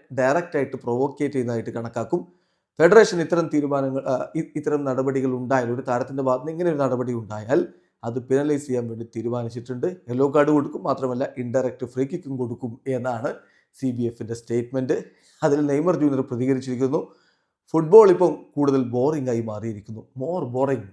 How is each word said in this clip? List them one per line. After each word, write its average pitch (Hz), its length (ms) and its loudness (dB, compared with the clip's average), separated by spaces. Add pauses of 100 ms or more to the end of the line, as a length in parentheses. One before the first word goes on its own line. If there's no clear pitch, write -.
(200)
ഡയറക്റ്റ് 156 400 2
ആയിട്ട് 131 240 -4
പ്രൊവോക്കേറ്റ് 139 520 -2
ചെയ്യുന്നതായിട്ട് 117 420 -4
കണക്കാക്കും. 117 440 -4 (580)
ഫെഡറേഷൻ 190 460 8
ഇത്തരം 165 280 0
തീരുമാനങ്ങൾ, 139 580 0
ആ, 127 40 0 (240)
ഇ-, 160 200 -8
ഇത്തരം 147 300 -2
നടപടികൾ 131 520 0
ഉണ്ടായാൽ, 123 340 0
ഒരു 131 140 -6
താരത്തിൻ്റെ 131 380 -2
ഭാഗത്ത് 131 180 0
നിന്ന് 160 100 -8
ഇങ്ങനെ 175 180 0
ഒരു 143 120 -2
നടപടി 123 380 -2
ഉണ്ടായാൽ 107 380 -2 (460)
അത് 117 100 -6 (120)
പെനലൈസ് 143 380 0
ചെയ്യാൻ 123 220 -2
വേണ്ടി 113 240 -10
തീരുമാനിച്ചിട്ടുണ്ട്. 120 720 -6 (220)
യെല്ലോ 123 260 0
കാർഡ് 147 220 4
കൊടുക്കും, 147 320 0
മാത്രമല്ല 131 360 -2 (180)
ഇൻഡയറക്റ്റ് 123 520 -2
ഫ്രീ 131 160 0
കിക്കും 170 320 -8
കൊടുക്കും 120 300 -6 (240)
എന്നാണ് 120 340 -4 (460)
സി 135 200 -4
ബി 117 140 -4
എഫിൻ്റെ 113 300 -10
സ്റ്റേറ്റ്മെന്റ്. 123 580 -2 (440)
അതിൽ 151 180 4 (100)
നെയ്മർ 156 320 2
ജൂനിയർ 139 280 2
പ്രതികരിച്ചിരിക്കുന്നു. 127 680 0 (760)
"ഫുട്ബോൾ 165 400 10
ഇപ്പം 175 200 4 (220)
കൂടുതൽ 139 260 2 (140)
ബോറിംഗ് 135 380 0
ആയി 117 160 0
മാറിയിരിക്കുന്നു, 107 540 -10 (180)
more 165 220 -4 (120)
boring, 131 380 0